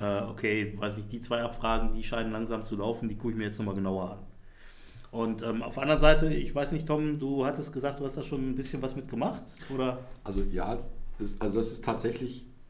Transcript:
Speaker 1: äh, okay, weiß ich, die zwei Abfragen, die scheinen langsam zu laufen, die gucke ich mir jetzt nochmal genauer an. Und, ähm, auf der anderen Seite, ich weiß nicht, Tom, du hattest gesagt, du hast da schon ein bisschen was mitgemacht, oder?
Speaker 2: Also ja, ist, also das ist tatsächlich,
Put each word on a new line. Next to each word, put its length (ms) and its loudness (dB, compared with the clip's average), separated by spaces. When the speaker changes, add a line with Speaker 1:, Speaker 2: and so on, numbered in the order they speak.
Speaker 1:
äh, 220 2
okay, 540 0
weiß 200 -2
ich, 100 -8
die 140 -6
zwei 220 -2
Abfragen, 500 2
die 100 0
scheinen 280 0
langsam 320 -2
zu 140 -4
laufen, 320 -2
die 60 -6
gucke 160 -2
ich 60 -2
mir 80 0
jetzt 140 -4
nochmal 160 -2
genauer 360 -2
an. 80 -12
Und, 320 -2
ähm, 200 0
auf 120 -6
der 80 -2
anderen 180 6
Seite, 320 10
ich 220 0
weiß 180 0
nicht, 140 -2
Tom, 320 2
du 260 2
hattest 280 -2
gesagt, 260 -2
du 60 -4
hast 120 -4
da 60 -4
schon 280 -2
ein 40 -2
bisschen 260 -4
was 140 -4
mitgemacht, 480 -4
oder? 260 0
Speaker 2:
Also 200 0
ja, 340 0
ist, 220 -2
also 160 2
das 140 2
ist 140 -10
tatsächlich, 600 -2